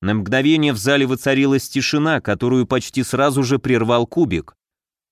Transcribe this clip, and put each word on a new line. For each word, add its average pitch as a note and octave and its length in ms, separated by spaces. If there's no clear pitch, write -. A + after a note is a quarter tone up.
На G2+ 140
мгновение C3+ 580
в A2 60
зале C#3 280
воцарилась C3+ 640
тишина, D3 520
которую A#2+ 460
почти C3 360
сразу C#3 400
же C3 160
прервал A#2+ 480
Кубик. F#2+ 500